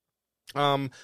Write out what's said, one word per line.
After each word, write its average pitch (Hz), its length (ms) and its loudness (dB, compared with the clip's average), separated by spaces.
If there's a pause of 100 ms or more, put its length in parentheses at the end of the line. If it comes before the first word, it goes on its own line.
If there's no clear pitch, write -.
(540)
Um, 139 360 0 (140)